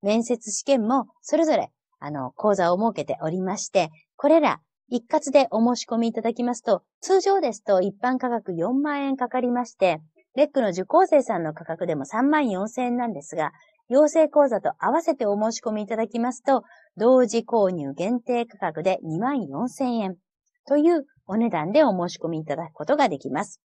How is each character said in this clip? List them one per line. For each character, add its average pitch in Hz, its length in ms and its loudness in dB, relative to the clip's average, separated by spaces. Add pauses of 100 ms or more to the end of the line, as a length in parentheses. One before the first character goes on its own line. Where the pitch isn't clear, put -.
面 220 220 0
接 233 260 -4
試 - 140 -8
験 262 220 2
も 254 200 0 (140)
そ - 160 -2
れ 330 80 4
ぞ 311 120 2
れ、 147 140 -2 (280)
あ 143 120 -12
の、 135 220 -6
講 208 220 0
座 180 200 2
を 185 40 -2
設 220 160 0
け 151 100 -6
て 160 180 -6
お 160 60 -4
り 180 120 -4
ま 190 160 -4
し - 120 -12
て、 165 220 0 (260)
こ - 120 0
れ 320 120 6
ら、 247 200 0 (280)
一 240 220 -4
括 302 220 -2
で 269 180 4
お 214 80 -2 (160)
申 240 60 -10
し - 80 -12
込 226 100 -2
み 233 100 0
い 226 40 -4
た 226 80 -6
だ 226 140 -2
き 240 100 -4
ま 240 100 -2
す - 80 -14
と、 196 200 0 (180)
通 381 200 2
常 392 200 2
で 269 120 0
す - 120 -14
と 190 160 4
一 196 200 0
般 254 180 0
価 254 100 -4
格 220 260 -4
四 226 280 0
万 285 220 -4
円 269 120 -2
か 254 120 -4
か 254 120 -2
り 247 100 0
ま 240 140 -2
し 233 100 -18
て、 170 260 0 (360)
レ 269 80 4
ッ 294 40 -6
ク 277 140 -2
の 208 80 0
受 180 140 -4
講 370 220 4
生 302 160 4
さ 214 160 -4
ん 170 40 -4
の 156 120 -4
価 160 100 -14
格 165 220 -8
で 165 80 0
も 139 100 -6
三 240 240 0
万 294 200 2
四 196 200 -4
千 247 180 -6
円 240 100 -2
な 240 120 -2
ん 220 40 -6
で 151 100 -10
す - 140 -12
が、 156 160 -2 (360)
養 285 200 4
成 311 200 2
講 294 200 4
座 220 120 -2
と - 180 -2
合 190 140 0
わ 330 100 0
せ 330 120 0
て 247 120 -4
お 202 140 0
申 220 120 -2
し - 100 -10
込 220 100 -4
み 214 100 -4
い 208 40 -8
た 220 100 -6
だ 220 100 -2
き 226 120 -8
ま 240 140 -2
す - 100 -14
と、 269 220 2 (320)
同 247 300 6
時 233 200 -2
購 208 240 2
入 147 220 -6
限 214 280 -4
定 240 260 -2
価 - 120 -20
格 160 240 -6
で 185 200 0
二 160 160 -6
万 247 280 -2
四 147 220 -6
千 247 300 -4
円 185 180 -4 (500)
と 185 100 0
い 302 160 4
う 302 120 0 (220)
お 190 100 -6
値 226 140 0
段 165 220 -4
で 302 120 6
お 233 60 4
申 180 220 -2
し - 60 -14
込 165 100 -6
み 160 120 -4
い 156 40 -10
た 147 120 -4
だ 160 120 -10
く - 40 -20
こ 151 140 -12
と 196 100 0
が 277 120 2
で 139 100 -4
き 131 120 -10
ま 151 140 -4
す。 - 160 -20 (140)